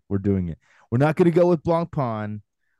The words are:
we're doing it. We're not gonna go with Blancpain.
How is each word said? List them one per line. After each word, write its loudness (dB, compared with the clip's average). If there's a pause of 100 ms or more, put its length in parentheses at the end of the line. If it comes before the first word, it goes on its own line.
we're -2
doing 0
it. -10 (320)
We're 0
not 0
gonna 4
go 4
with 2
Blancpain. -4 (400)